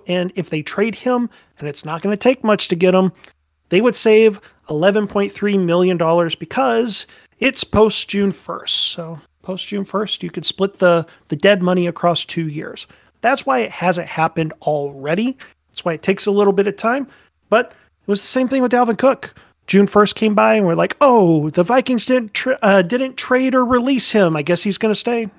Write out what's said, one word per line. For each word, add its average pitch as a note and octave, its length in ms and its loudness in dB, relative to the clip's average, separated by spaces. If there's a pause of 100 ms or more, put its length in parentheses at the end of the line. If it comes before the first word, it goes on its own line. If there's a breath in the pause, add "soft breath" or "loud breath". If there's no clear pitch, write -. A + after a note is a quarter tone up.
And F3+ 280 -4
if F3+ 140 -6
they D#3 140 -6
trade G#3 320 -4
him, B3 340 -4 (300 soft breath)
and D3 100 -8
it's - 160 -12
not D#3+ 160 -8
gonna G3+ 160 -2
take B3+ 260 0
much G#3+ 260 0
to F#3 60 -2
get F3+ 200 2
him, F#3+ 160 2 (580 loud breath)
they F#3 120 2
would A#3+ 140 0
save A3 460 4 (280 soft breath)
eleven G3 360 0
point G3+ 260 -4
three G3+ 260 -2
million F3+ 380 2
dollars E3 380 0
because A#3 720 -2 (340 soft breath)
it's B3+ 240 -2
post - 460 2
June G3+ 220 0
first. - 600 -8
So E3 260 -12 (240)
post F#3 240 -10
June G3+ 160 -6
first, G3 400 -6
you E3+ 80 -8
could D#3+ 140 -10
split - 340 -4
the, E3+ 260 4 (220 soft breath)
the - 80 -6
dead F#3+ 260 2
money F3+ 240 0
across F3 400 -2
two E3 220 -6
years. - 400 -12 (340 soft breath)
That's B3 240 0
why C4 140 0
it G#3+ 120 -4
hasn't E3+ 360 -2
happened D#3+ 460 -4 (100)
already. D3 760 -4 (320 loud breath)
That's - 160 -18
why E3+ 80 -2
it D3+ 80 -10
takes G3 240 -2
a G#3 60 0
little G3+ 200 4
bit G3 160 0
of G3+ 80 -4
time, B3 320 -2 (420 soft breath)
but B3 180 2
it - 400 -20
was G3+ 140 -2
the - 60 -8
same B3+ 220 -2
thing C4 140 0
with A#3+ 80 0
Dalvin A#3+ 260 2
Cook. - 380 0 (300 soft breath)
June G3 220 4
first G#3 280 2
came G#3+ 200 0
by A3 200 4
and G3+ 120 2
we're E3 80 0
like, F3 240 -2
"Oh, E3+ 500 4
the F3 140 0
Vikings B3 420 0
didn't B3+ 280 -2
tra-, - 280 -2
uh, G3 200 4
didn't B3 340 -4
trade C4 400 0
or B3+ 80 4
release B3 480 0
him. F3 240 4
I D3+ 60 -2
guess E3+ 200 -2
he's G3 160 -4
gonna G#3+ 160 0
stay." A#3 300 -2 (160)